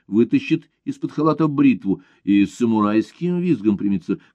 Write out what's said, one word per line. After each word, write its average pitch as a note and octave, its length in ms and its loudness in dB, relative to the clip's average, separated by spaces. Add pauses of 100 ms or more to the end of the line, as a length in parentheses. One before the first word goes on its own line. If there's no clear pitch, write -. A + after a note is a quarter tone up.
вытащит A#2 640 -2 (140)
из-под C#3 280 -8
халата D#3 360 0
бритву B2+ 560 0 (200)
и G2+ 220 2
с F#2+ 80 -8
самурайским A2 840 0
визгом A2 380 0
примется G2 420 -2 (160)